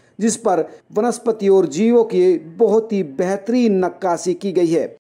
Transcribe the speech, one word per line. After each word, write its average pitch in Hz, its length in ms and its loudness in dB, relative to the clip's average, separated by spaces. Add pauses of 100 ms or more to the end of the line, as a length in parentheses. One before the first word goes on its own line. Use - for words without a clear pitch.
(200)
जिस 220 160 0
पर 175 320 -2 (260)
वनस्पति 226 540 -2
और 190 180 4
जीवों 220 380 2
की 185 340 2
बहुत 202 540 0
ही 196 100 -2
बेहतरीन 196 840 0
नक्काशी 175 500 -4
की 190 180 -6
गई 175 140 2
है। 160 340 -2